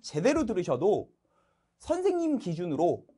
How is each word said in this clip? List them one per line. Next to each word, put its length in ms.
제대로 440
들으셔도 640
선생님 600
기준으로 680